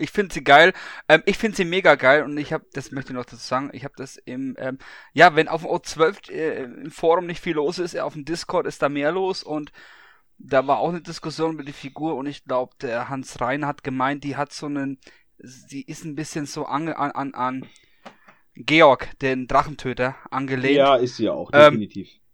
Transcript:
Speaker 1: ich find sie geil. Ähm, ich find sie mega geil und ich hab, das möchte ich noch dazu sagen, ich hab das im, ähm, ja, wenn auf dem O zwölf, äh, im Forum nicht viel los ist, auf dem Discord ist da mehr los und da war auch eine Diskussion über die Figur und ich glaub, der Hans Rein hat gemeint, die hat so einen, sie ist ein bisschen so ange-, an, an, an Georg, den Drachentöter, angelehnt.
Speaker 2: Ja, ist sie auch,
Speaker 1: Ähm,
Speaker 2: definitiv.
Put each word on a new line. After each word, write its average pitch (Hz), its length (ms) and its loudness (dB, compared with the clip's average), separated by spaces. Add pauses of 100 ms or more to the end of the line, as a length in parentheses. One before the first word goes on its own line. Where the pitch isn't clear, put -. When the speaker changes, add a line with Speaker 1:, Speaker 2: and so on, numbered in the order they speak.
Speaker 1:
ich 151 80 -6
find 196 240 -2
sie 147 100 -8
geil. 151 300 8 (340)
Ähm, 156 200 6
ich 202 100 2
find 214 180 -4
sie 190 100 -2
mega 175 300 4
geil 135 280 4
und 147 140 -8
ich 147 140 -6
hab, 156 120 -6 (100)
das - 180 -12
möchte 135 200 -12
ich 127 40 -10
noch 123 100 -8
dazu - 120 -20
sagen, 131 360 -6
ich 117 120 -14
hab - 100 -14
das 131 220 -14
im, 131 400 -10
ähm, 131 220 -8 (340)
ja, 160 220 8
wenn 156 120 4
auf 160 140 -4
dem 170 80 -8
O 175 80 -2
zwölf, 160 400 0 (120)
äh, 151 340 -6
im - 280 -14
Forum 170 360 0
nicht 170 140 -8
viel 165 140 -4
los 151 220 -2
ist, 175 220 -6
auf 147 140 -6
dem 147 120 -14
Discord 165 400 -4
ist - 160 -8
da 143 80 0
mehr 143 220 -2
los 185 320 -4
und 151 280 -8 (720)
da 131 260 0
war 113 120 2
auch 143 100 -2
eine 175 120 -6
Diskussion 160 540 -6
über 147 80 -12
die 139 100 -14
Figur 143 420 -8
und 135 100 -8
ich 143 200 -12
glaub, 127 340 -4
der 123 300 -6
Hans 135 320 -10
Rein 139 240 -2
hat 147 180 -8
gemeint, 135 400 -4
die 139 140 -8
hat 143 160 -6
so - 140 -12
einen, 139 300 -6 (400)
sie 131 440 -18
ist 156 240 -14
ein 151 100 -10
bisschen 151 300 -8
so 143 200 -8
ange-, 143 300 -4
an, 139 160 -4
an, 135 220 -8
an 127 320 -6 (880)
Georg, 147 540 4 (100)
den 131 280 -2
Drachentöter, 135 680 -2 (160)
angelehnt. 131 460 0
Speaker 2:
Ja, 139 180 6
ist 123 220 0
sie 110 120 0
auch, 80 240 -6
Speaker 1:
Ähm, 147 200 10
Speaker 2:
definitiv. 98 360 -8 (240)